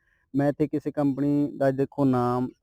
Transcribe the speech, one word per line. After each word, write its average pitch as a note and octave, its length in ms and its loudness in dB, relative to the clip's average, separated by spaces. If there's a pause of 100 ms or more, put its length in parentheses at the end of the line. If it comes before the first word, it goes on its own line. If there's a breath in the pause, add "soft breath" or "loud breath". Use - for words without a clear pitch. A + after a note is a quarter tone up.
(360)
ਮੈਂ C#3+ 140 2
ਇੱਥੇ D3 180 0
ਕਿਸੇ D3 240 -4
ਕੰਪਨੀ C#3+ 680 0
ਦਾ C#3 140 2
ਦੇਖੋ C#3 340 -2
ਨਾਮ B2 440 0 (140)